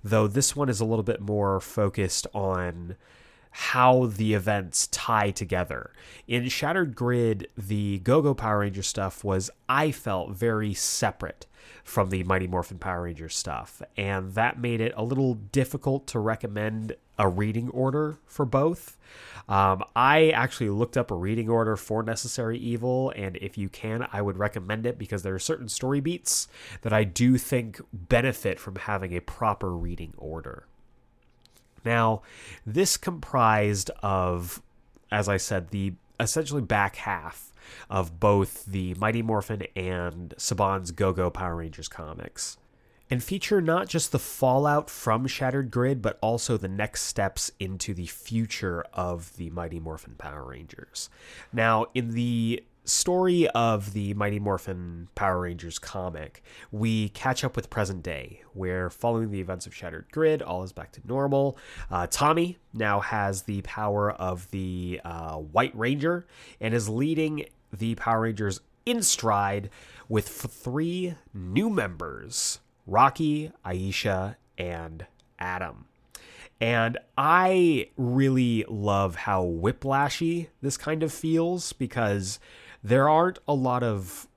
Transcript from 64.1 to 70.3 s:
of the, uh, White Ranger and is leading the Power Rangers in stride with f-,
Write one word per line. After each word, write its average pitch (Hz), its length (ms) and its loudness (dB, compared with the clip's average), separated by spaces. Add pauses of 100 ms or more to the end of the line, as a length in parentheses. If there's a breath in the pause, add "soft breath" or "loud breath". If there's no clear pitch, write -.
of 92 400 -6
the, 90 520 -4
uh, 82 320 -10
White 82 420 0
Ranger 147 480 0 (360 loud breath)
and 113 120 0
is 113 140 0
leading 151 580 0 (280)
the 113 220 -2
Power 113 260 2
Rangers 107 400 -2 (240)
in 233 160 0
stride 101 680 2 (380 loud breath)
with 110 200 2
f-, - 220 -10